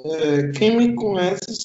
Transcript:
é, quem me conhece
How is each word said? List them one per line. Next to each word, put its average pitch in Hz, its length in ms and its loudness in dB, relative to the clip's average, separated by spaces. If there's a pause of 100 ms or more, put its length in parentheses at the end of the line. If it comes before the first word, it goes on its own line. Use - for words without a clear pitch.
é, 151 460 0
quem 214 260 2
me 240 200 2
conhece 196 680 -2